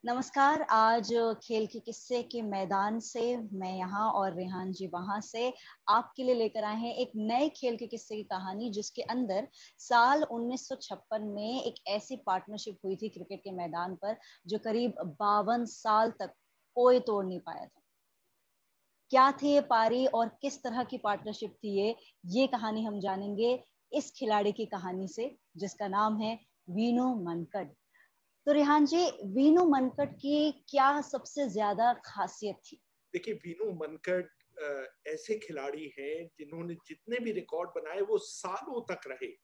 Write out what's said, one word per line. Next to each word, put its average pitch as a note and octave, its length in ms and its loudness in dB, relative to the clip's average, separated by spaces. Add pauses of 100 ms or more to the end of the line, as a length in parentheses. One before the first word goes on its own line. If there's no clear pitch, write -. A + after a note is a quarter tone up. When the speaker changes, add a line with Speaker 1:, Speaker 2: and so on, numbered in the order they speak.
Speaker 1:
नमस्कार, C#4 560 2
आज A3 480 4 (340)
खेल A3 240 -2
के A3+ 120 -10
किस्से A#3+ 440 -6
के A#3+ 180 -8
मैदान G3+ 580 0
से A#3+ 380 -2
मैं F#3+ 400 -6
यहाँ G3+ 340 -2
और F#3+ 260 0
रेहान F#3 340 -6
जी F#3 160 -8
वहाँ F#3 340 -6
से B3 320 -4 (360)
आपके A#3+ 340 2
लिए B3+ 120 4
लेकर A3 280 0
आए G#3+ 120 -2
हैं A#3 200 -4
एक B3 200 -2
नए A#3 340 2
खेल A#3+ 280 -2
के A#3 100 -8
किस्से A3 280 -10
की G#3+ 80 -6
कहानी, G3 480 -6
जिसके G3+ 300 -6
अंदर A#3 460 -2 (300)
साल B3+ 460 6
उन्नीस A#3+ 460 -4
सौ C4 120 -6
छप्पन G#3 400 -8
में G#3+ 420 -6
एक A#3+ 120 -4 (120)
ऐसी G#3 280 -4
partnership G3+ 720 -4
हुई F#3+ 100 -2
थी G#3+ 140 -8
cricket F#3 300 -12
के G3 120 -12
मैदान F3 440 -6
पर, G#3 200 -4 (320)
जो G#3 120 -2
करीब A3 400 0
बावन G#3 640 2
साल A3 440 2
तक G3 240 -8 (420)
कोई B3 240 8
तोड़ G#3 260 0
नहीं F3+ 140 -4
पाया E3 260 -10
था। - 160 -20 (1300)
क्या C4 220 8
थी C#4 220 2
ये C#4+ 80 8
पारी A#3+ 440 4
और A#3 220 2 (140)
किस C#4 220 -6
तरह A#3+ 200 -4
की B3 140 -8
partnership G#3 540 -4
थी G3 300 -2
ये, A3+ 140 2 (300)
ये A#3+ 220 4
कहानी A3 360 -2
हम G#3 160 -4
जानेंगे G3+ 640 -2 (300)
इस - 180 -4
खिलाड़ी G#3 400 0
की A3 140 -4
कहानी F#3 420 -6
से, B3 300 -8 (200)
जिसका G3+ 300 -6
नाम G#3+ 340 2
है A3 180 -4 (300)
वीनू A#3+ 460 2
मनकड। E3+ 540 -6 (760)
तो D4 60 4
रेहान D4 340 6
जी, E4 260 2 (140)
वीनू D4 400 6
मनकड C#4 480 2
की D4 380 0
क्या C#4 500 2
सबसे C#4+ 480 -4
ज्यादा G#3 440 2
खासियत G3+ 640 -6
थी? - 260 -20 (320)
Speaker 2:
देखिए, F#3+ 200 -4
वीनू F3+ 380 -6
मनकड, D#3+ 560 -4 (360)
अ, C#3 320 -8 (120)
ऐसे D#3 280 -6
खिलाड़ी D3+ 640 -8
हैं D#3 280 -8 (120)
जिन्होंने E3 340 -10
जितने G#3+ 460 -10
भी A#3 120 -4
रिकॉर्ड F3 380 -6
बनाए E3 320 -6
वो G#3 160 0
सालों G3+ 800 -8
तक - 120 -16
रहे। C3 200 -10 (160)